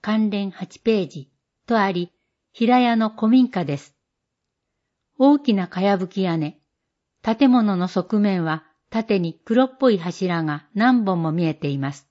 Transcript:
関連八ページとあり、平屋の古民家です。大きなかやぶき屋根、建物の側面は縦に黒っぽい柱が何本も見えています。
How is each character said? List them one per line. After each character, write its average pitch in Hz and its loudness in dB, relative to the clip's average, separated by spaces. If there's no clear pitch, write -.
関 214 -2
連 202 -4
八 - -16
ペ 220 0
ー 151 -6
ジ 139 -16
と 233 0
あ 196 0
り、 175 -6
平 247 2
屋 240 2
の 220 0
古 220 -2
民 254 4
家 185 -6
で 143 -6
す。 - -16
大 277 6
き 240 -2
な 185 -4
か 185 -6
や 202 2
ぶ 180 -4
き 190 -4
屋 170 -2
根、 151 -6
建 226 2
物 214 2
の 180 -2
側 180 -2
面 196 0
は 160 -4
縦 220 -2
に 165 -6
黒 247 2
っ 262 -10
ぽ 262 2
い 202 2
柱 175 -4
が 151 -6
何 240 2
本 185 -2
も 160 -2
見 170 0
え 156 0
て 143 -6
い 139 -4
ま 135 -6
す。 - -20